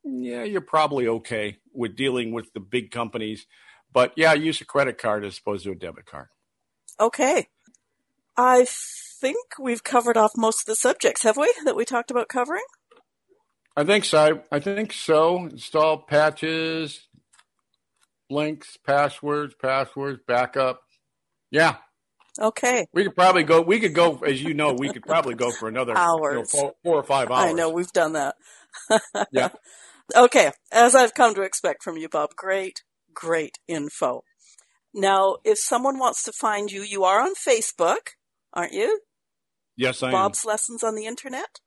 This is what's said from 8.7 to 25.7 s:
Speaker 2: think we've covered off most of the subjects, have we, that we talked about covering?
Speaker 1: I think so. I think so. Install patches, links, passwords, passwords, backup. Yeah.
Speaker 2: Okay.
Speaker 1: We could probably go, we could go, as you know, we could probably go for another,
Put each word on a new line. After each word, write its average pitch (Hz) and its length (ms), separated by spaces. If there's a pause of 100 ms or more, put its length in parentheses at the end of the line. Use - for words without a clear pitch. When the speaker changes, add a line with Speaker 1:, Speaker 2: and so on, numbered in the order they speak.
Speaker 2:
think 277 160 (220)
we've 247 240
covered 240 340
off 214 200
most 220 240
of - 60
the 220 100
subjects, - 480
have 220 120
we, 302 160 (120)
that 277 100
we 233 100
talked 240 260
about 240 180
covering? 294 360 (1120)
Speaker 1:
I 147 80
think 202 200
so. 156 460
I 143 100
think 202 320
so. 165 540
Install 156 520
patches, 160 1080 (1200)
links, 151 460
passwords, 147 840
passwords, 135 680
backup. 127 560 (680)
Yeah. 151 260 (640)
Speaker 2:
Okay. 220 520
Speaker 1:
We 180 100
could 196 140
probably 180 260
go, 165 180
we 180 200
could 185 140
go, 170 240
as 135 220
you 156 140
know, 147 180
we 135 180
could 123 140
probably 156 300
go 120 160
for 113 180
another, 117 280